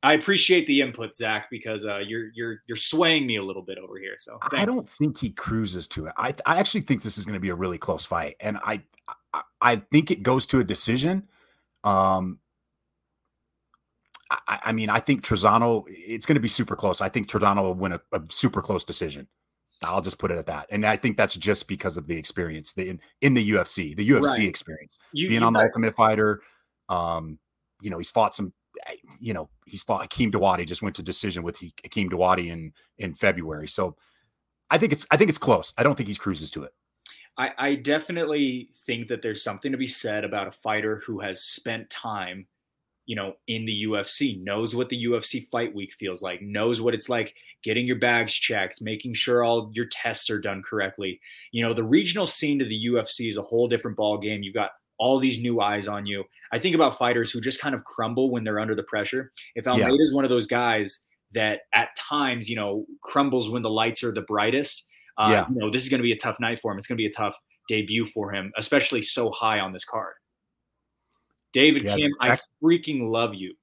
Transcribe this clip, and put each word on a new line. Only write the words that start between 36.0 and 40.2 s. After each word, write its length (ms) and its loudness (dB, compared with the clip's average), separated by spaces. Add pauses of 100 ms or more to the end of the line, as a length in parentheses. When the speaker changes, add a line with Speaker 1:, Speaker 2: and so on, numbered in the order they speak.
Speaker 2:
he 60 -6
cruises 380 -4
to 100 -10
it. 100 -16 (640)
Speaker 1:
I, 220 -2
I 160 2
definitely 960 0 (160)
think 220 -4
that 120 -4
there's 220 -4
something 300 -6
to 60 -4
be 80 -2
said 380 -4